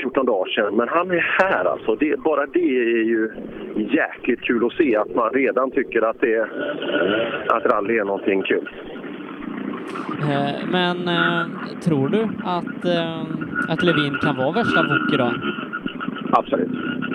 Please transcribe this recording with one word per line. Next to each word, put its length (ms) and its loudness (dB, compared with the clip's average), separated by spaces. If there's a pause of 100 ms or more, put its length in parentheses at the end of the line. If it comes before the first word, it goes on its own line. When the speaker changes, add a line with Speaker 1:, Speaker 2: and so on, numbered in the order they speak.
Speaker 1:
fjorton 260 0
dagar 240 2
sedan. 260 0
Men 120 2
han 220 2
är 300 0
här 240 2
alltså. 320 0
Det, 240 2
bara 260 2
det 320 2
är 260 4
ju 260 2 (460)
jäkligt 640 0
kul 260 2
att 60 0
se 240 4
att 180 0
man 160 2
redan 400 2
tycker 320 0
att 180 0
det 140 4
är, 140 2 (1000)
att 180 2
rally 320 2
är 60 0
någonting 380 0
kul. 260 0 (1500)
Speaker 2:
Eh, 520 0
men, 240 2 (120)
eh, 380 2 (380)
tror 240 4
du 140 4 (220)
att, 400 -4
eh, 380 0 (460)
att 140 0
Levin 400 4
kan 140 2
vara 160 2
värsta 300 2
wok 320 2
idag? 180 2 (1000)
Speaker 1:
Absolut. 380 2 (440)